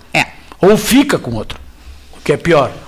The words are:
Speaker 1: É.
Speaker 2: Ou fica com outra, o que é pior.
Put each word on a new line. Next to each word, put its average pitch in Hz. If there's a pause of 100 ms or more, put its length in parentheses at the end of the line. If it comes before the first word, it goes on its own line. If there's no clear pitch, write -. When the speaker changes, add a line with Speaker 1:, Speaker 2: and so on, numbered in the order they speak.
(140)
Speaker 1:
É. 151 (340)
Speaker 2:
Ou 202
fica 247
com -
outra, 107 (580)
o -
que -
é 147
pior. 143 (180)